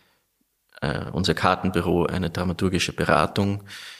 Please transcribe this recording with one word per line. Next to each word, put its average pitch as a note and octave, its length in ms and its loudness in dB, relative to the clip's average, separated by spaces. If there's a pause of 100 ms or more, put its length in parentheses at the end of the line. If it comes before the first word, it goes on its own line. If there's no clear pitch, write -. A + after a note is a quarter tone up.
(800)
äh, - 300 -4
unser F#2 220 0
Kartenbüro, F2 720 2
eine F2 240 -2
dramaturgische F2+ 640 -2
Beratung. G2 720 2 (360)